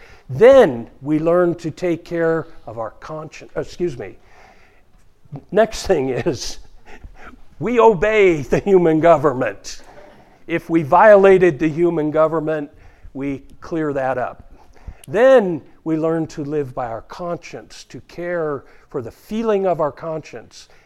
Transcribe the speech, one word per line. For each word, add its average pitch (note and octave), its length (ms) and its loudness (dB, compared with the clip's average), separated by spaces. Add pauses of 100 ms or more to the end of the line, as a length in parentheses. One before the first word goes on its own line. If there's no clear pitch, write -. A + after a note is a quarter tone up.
(300)
Then D#3+ 580 4 (140)
we D3+ 160 -2
learn E3+ 380 0
to E3 160 -10
take E3+ 340 -6
care E3 400 -4 (220)
of A2 100 -14
our A2 140 -10
conscience. D#3 640 -18
Excuse D#3+ 420 -8
me. G2 200 -16 (1300)
Next A3 380 -2
thing C#3+ 220 0
is, C3 500 -6 (1000)
we A3+ 200 -2
obey G#3 600 4
the F#3+ 180 -2
human F3 400 2
government. C3+ 840 0 (640)
If E3 240 -8
we E3 140 0
violated F#3+ 760 6
the D#3 120 -2
human D#3 420 -2
government, D#3 580 -2 (440)
we C3+ 320 -8 (160)
clear D#3 320 -6
that C3 240 -4
up. - 360 -10 (540)
Then G3+ 540 2 (240)
we D#3+ 100 -2
learn D#3+ 320 -2
to - 160 -12
live C#3+ 320 -6
by B2+ 120 -6
our A2+ 160 -12
conscience, - 840 -14
to B2+ 160 -18
care E3 640 -8 (240)
for C#3+ 120 -8
the A2+ 80 -12
feeling G#3+ 580 -4
of E3 120 -2
our D3 140 -2
conscience. D3 720 -14 (180)